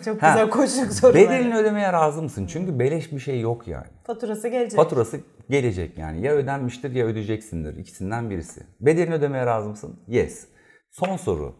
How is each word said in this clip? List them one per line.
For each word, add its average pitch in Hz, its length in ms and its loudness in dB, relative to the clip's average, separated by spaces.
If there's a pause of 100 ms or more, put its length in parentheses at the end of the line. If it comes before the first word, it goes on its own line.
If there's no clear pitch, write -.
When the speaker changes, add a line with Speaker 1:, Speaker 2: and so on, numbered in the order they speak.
Speaker 1:
Çok 220 180 -4
Speaker 2:
Ha, 156 100 8
Speaker 1:
güzel 220 180 4
koçluk 247 420 0
soruları. 165 320 8
Speaker 2:
Bedelini 240 320 2
ödemeye 208 360 2
razı 160 300 2
mısın? 101 240 -6
Çünkü 175 320 -4
beleş 151 340 0
bir 139 60 -6
şey 127 220 -4
yok 117 280 -4
yani. 73 180 -10 (180)
Speaker 1:
Faturası 226 440 -6
gelecek. 233 280 -2
Speaker 2:
Faturası 147 440 4 (300)
gelecek 110 480 0
yani. 80 280 -8
Ya 147 60 2
ödenmiştir 139 640 -2
ya 120 120 2
ödeyeceksindir. 104 680 -6
İkisinden 104 540 -8
birisi. - 360 -10 (140)
Bedelini 160 340 2
ödemeye 139 320 -2
razı 110 220 0
mısın? - 380 -14
Yes. - 420 -2 (420)
Son 185 260 -4
soru. 76 440 -4